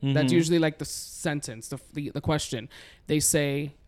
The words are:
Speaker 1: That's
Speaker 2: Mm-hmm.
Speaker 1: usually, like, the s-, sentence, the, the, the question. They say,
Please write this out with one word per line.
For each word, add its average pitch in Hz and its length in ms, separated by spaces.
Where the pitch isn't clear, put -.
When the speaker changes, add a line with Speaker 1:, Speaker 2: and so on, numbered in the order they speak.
Speaker 1:
That's 139 240
Speaker 2:
Mm-hmm. 131 80
Speaker 1:
usually, 170 240
like, 156 200
the 151 60
s-, - 60
sentence, 139 800
the, 139 100
the, 147 160
the 147 100
question. 143 480
They 151 140
say, 143 520